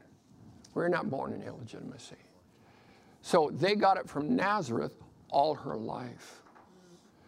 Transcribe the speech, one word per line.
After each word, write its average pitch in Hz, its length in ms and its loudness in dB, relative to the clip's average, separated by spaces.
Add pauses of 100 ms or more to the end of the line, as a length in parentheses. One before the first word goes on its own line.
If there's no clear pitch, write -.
(720)
We - 80 -2
were 175 80 2
not - 200 0
born - 240 -4
in 101 100 -8
illegitimacy." - 760 -14 (1040)
So 160 300 4
they 185 240 2
got 196 220 6
it - 120 -6
from 151 260 0
Nazareth 180 640 0 (280)
all 143 260 4
her 147 220 -6
life. - 640 -10 (840)